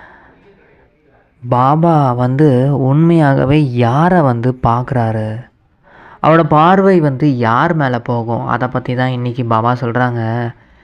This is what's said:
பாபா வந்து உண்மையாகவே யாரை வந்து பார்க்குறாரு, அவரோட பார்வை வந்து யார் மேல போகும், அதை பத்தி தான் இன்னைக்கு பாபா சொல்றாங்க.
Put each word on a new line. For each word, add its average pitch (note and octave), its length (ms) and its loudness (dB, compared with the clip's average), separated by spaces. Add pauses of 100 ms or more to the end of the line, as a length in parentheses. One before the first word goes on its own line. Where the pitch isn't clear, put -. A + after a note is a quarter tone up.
(1500)
பாபா C#3+ 640 2
வந்து B2+ 360 0 (280)
உண்மையாகவே C#3 920 2
யாரை C#3 500 2
வந்து B2+ 420 -2
பார்க்குறாரு, A#2 680 -2 (920)
அவரோட E3 220 4
பார்வை F#3 560 4
வந்து C#3+ 380 0
யார் A#2+ 380 0
மேல C3 240 -2
போகும், A#2 460 -4
அதை A#2+ 220 -4
பத்தி B2+ 280 -6
தான் B2+ 140 -2
இன்னைக்கு B2 360 -6
பாபா A#2 280 0
சொல்றாங்க. B2 480 -2 (640)